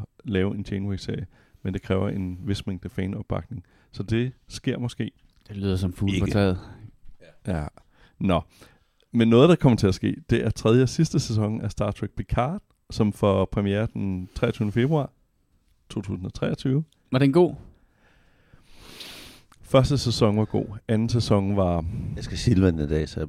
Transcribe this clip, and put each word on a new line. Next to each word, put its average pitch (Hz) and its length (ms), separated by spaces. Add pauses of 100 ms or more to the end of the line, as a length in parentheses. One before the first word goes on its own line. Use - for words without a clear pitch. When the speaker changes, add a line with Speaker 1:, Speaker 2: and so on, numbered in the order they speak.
(240)
Speaker 1:
lave 98 320
en 101 160
Janeway-serie, 98 540 (360)
men 95 120
det 95 80
kræver 98 260
en 90 360
vis 101 220
mængde 92 220
fanopbakning. 95 760 (280)
Så - 100
det 113 300 (160)
sker - 300
måske. 117 320 (380)
Speaker 2:
Det 104 80
lyder 98 200
som 92 160
fugle 98 280
på 98 60
Speaker 3:
Ikke. 92 60
Speaker 2:
taget. 98 260 (880)
Speaker 1:
Ja. 82 180 (540)
Nå. 90 220 (720)
Men 113 160
noget, 120 200
der 175 80
kommer 123 200
til 104 100
at 92 80
ske, 104 220 (140)
det 120 140
er 110 60
tredje 117 320
og 127 60
sidste 160 320
sæson 110 400
af 101 100
Star 104 200
Trek 104 260
Picard, 135 460 (280)
som 104 220
får 98 400
premiere 101 420
den 92 400
treogtyvende 113 380
februar 135 380 (800)
to - 120
tusind 95 240
og - 80
treogtyve. 143 500 (280)
Speaker 2:
Var 131 60
den 139 140
god? 175 220 (2000)
Speaker 1:
Første 135 360
sæson 113 380
var 107 80
god. 107 220 (220)
Anden 113 200
sæson 104 480
var 87 280 (320)
Speaker 3:
Jeg - 80
skal 95 140
silde 95 280
den 82 120
i 73 100
dag, 78 200
så 80 200